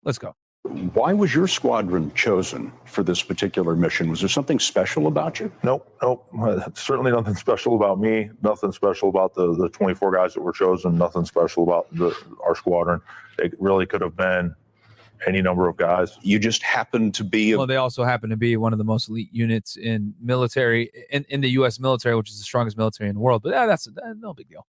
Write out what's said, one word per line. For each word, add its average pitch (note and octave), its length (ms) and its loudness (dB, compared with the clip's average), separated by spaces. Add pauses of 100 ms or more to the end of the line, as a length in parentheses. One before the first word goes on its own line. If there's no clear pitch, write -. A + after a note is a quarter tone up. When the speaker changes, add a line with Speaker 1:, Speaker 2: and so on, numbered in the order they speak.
Speaker 1:
let's C#3+ 140 -4
go. - 180 -12 (580)
Speaker 2:
Why C3+ 180 2
was G3 240 2
your F3+ 140 4
squadron F#2 640 0
chosen F#2 580 -2 (140)
for - 180 -2
this F2 180 0
particular F2+ 540 -2
mission? E2 340 0
Was D#2+ 120 -4
there F#2+ 80 0
something C#3+ 300 0
special E3+ 480 0
about D#3 340 -2
you? A3 100 -6 (100)
Speaker 3:
Nope, C3 400 -2
nope. B2+ 240 0 (160)
Uh, G#2 320 -2
certainly C3 380 0
nothing G#2+ 240 0
special A#2+ 400 0
about G2+ 240 2
me, A2 300 0 (120)
nothing G#2 300 0
special G2 380 0
about F#2+ 240 2
the, F2 220 2
the F2 120 0
twenty-four F#2 460 0
guys F#2 220 2
that - 60 -6
were E2+ 120 -4
chosen, F2+ 440 2
nothing E2+ 280 0
special E2+ 380 0
about E2+ 300 0
the, E2 220 0 (300)
our E2+ 100 2
squadron. F2 460 0 (380)
It E2+ 200 -2
really F#2+ 260 2
could F#2+ 140 -4
have F2 160 -4
been F2+ 400 0 (720)
any F#2+ 140 2
number F2+ 260 2
of E2 80 -2
guys. F2+ 460 0
Speaker 2:
You G2+ 180 2
just G#2+ 240 -2
happened A2+ 520 0
to A2 100 -6
be G#2+ 260 2
a A2 60 4
Speaker 1:
Well, C3 100 0
they C3 80 0
also B2+ 300 0
happen A#2 240 0
to A2 80 -2
be A#2 180 2
one A2+ 160 2
of A2 80 0
the G#2+ 60 0
most A2 240 0
elite A2 240 -8
units A2+ 420 -2
in G#2+ 460 -4
military, A#2+ 720 2 (180)
in, C#3+ 180 -4
in C#3 140 -2
the C3+ 100 2
U C3 140 4
S A#2+ 120 0
military, B2+ 380 0
which A2 140 -2
is - 100 -16
the G#2 40 -16
strongest A2+ 340 -2
military A2 320 -2
in G2+ 60 -4
the G#2 60 -4
world. A#2 220 4
But, D#3 100 -4
yeah, B3 120 2
that's, G3 200 0
that's A3+ 340 -14
no A3 140 -14
big - 160 -20
deal. - 160 -20 (120)